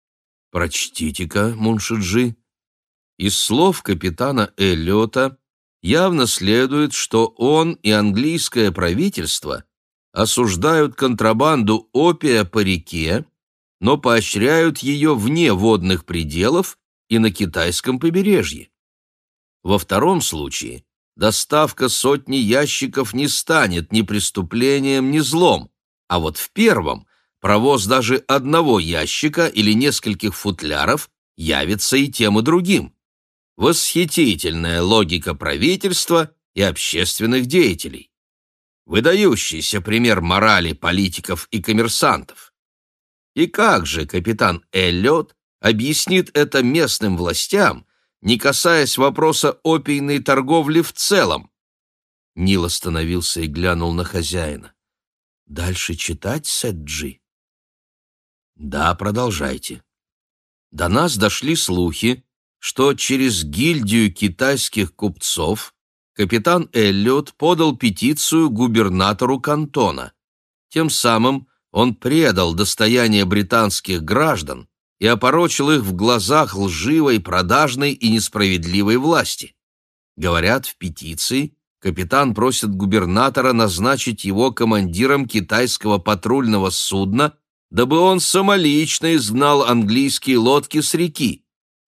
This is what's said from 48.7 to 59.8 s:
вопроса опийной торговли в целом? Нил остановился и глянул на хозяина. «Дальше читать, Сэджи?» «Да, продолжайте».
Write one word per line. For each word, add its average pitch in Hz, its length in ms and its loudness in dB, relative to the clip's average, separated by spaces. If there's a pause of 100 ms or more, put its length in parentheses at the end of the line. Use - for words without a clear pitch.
вопроса 147 640 0
опийной 143 560 0
торговли 147 640 2
в - 100 -4
целом? 117 580 0 (840)
Нил 90 300 0
остановился 85 760 -4
и 78 40 -4
глянул 85 460 -2
на 87 120 -4
хозяина. 82 720 -8 (720)
«Дальше 85 480 -6
читать, 98 520 -8
Сэджи?» 76 720 -8 (1300)
«Да, 76 400 -4
продолжайте». 98 880 -6 (880)